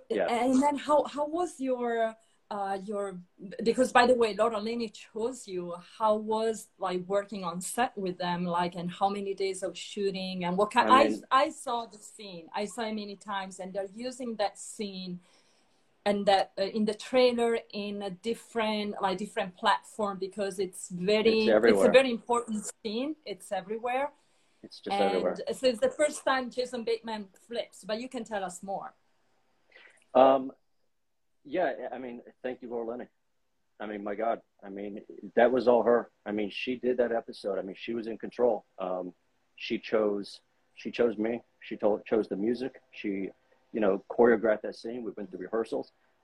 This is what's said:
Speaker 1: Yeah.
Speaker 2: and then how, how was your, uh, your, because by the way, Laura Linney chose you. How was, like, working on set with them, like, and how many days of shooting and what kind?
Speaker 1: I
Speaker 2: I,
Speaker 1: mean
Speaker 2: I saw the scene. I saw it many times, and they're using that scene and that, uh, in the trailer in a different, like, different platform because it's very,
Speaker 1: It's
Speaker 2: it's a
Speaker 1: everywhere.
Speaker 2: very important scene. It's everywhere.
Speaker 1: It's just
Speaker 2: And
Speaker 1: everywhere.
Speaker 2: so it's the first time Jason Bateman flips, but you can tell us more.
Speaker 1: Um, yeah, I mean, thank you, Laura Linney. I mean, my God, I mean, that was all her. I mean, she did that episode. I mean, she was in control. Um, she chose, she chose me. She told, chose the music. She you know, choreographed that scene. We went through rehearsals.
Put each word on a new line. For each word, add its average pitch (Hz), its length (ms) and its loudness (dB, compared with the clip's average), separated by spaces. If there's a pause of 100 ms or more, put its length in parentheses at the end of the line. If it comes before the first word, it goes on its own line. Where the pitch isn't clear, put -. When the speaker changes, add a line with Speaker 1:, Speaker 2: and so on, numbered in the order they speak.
(100)
Speaker 1:
Yeah. 196 180 0
Speaker 2:
and 254 340 2
then 285 140 2
how, 277 280 2
how 277 220 -4
was 339 340 -4
your, 240 540 -2 (360)
uh, 196 340 -4
your, 202 340 -6 (440)
because 233 300 2
by 247 140 8
the 247 80 6
way, 226 200 2
Laura 214 260 2
Linney 226 300 -4
chose - 580 -8
you. 175 260 -6 (240)
How 214 180 4
was, 220 520 -2 (100)
like, 185 280 -2
working 202 380 -2
on 175 160 -6
set 240 360 -2
with 185 220 -4
them, 175 260 -2
like, 175 300 0
and 175 160 -6
how 196 180 0
many 196 260 -4
days 190 280 -2
of 180 160 -6
shooting 190 680 -4
and 180 140 0
what 208 140 4
kind? - 180 4
Speaker 1:
I 247 100 10
Speaker 2:
I, 220 80 6
Speaker 1:
mean 214 220 -2
Speaker 2:
I 285 200 4
saw 240 360 -6
the 208 120 -20
scene. 190 560 -16
I 208 120 -4
saw 226 160 -8
it 220 120 -4
many 208 220 -8
times, 190 440 -8
and 190 120 -10
they're 196 220 -6
using 247 420 -8
that 208 220 -2
scene 185 640 -10 (840)
and 202 200 2
that, 190 320 4
uh, 190 40 0
in 208 240 0
the 214 80 0
trailer 240 640 4 (160)
in 202 280 -6
a 202 80 -6
different, 214 920 -2
like, 190 160 0
different 202 380 -4
platform 202 640 0
because 190 400 -4
it's 185 300 -6
very, 214 520 4
Speaker 1:
It's - 40 4
Speaker 2:
it's 220 80 6
a - 20 8
Speaker 1:
everywhere. 220 380 8
Speaker 2:
very 262 180 8
important 233 540 -2 (180)
scene. 247 340 -4 (100)
It's 202 260 -10
everywhere. 226 580 -2 (520)
Speaker 1:
It's - 180 -18
just 98 140 -4
Speaker 2:
And 101 100 4
Speaker 1:
everywhere. 90 320 2 (160)
Speaker 2:
so 262 140 -2
it's 233 140 2
the 254 100 4
first 302 340 0
time 262 260 2
Jason 247 340 -6
Bateman 220 440 -4 (180)
flips, - 380 -10
but 214 160 -4
you 254 80 -10
can 240 160 -8
tell 208 200 -6
us 185 180 -10
more. 190 320 -10 (1200)
Speaker 1:
Um, 135 380 6 (920)
yeah, 147 280 -2 (200)
I 123 60 -10
mean, 120 240 -12 (200)
thank 123 200 -8
you, 120 80 -12
Laura 117 200 -6
Linney. 120 180 -10 (680)
I 107 80 -10
mean, 104 160 -8
my 104 120 -6
God, 110 260 -2 (240)
I 98 60 -14
mean, 101 320 -10 (340)
that 120 160 6
was 120 160 2
all 120 140 6
her. 117 280 4 (160)
I 104 60 -4
mean, 104 180 -2
she - 260 -6
did 123 220 -2
that 117 140 2
episode. 113 460 -4
I 92 40 -6
mean, 95 160 -10
she - 160 -8
was 113 120 -6
in 110 120 -8
control. 113 460 0 (140)
Um, 92 340 -4 (440)
she - 220 -6
chose, 104 640 0 (340)
she - 160 -10
chose 117 280 2
me. 113 240 -2 (180)
She - 160 -12
told, 107 300 2
chose 110 220 2
the 98 80 -4
music. 120 440 -2 (100)
She 98 400 -6 (420)
you 120 80 -2
know, 98 300 2
choreographed 113 520 4
that 107 140 -8
scene. 120 280 -10
We 101 120 -8
went 98 140 -10
through 92 100 -12
rehearsals. 113 520 -4 (320)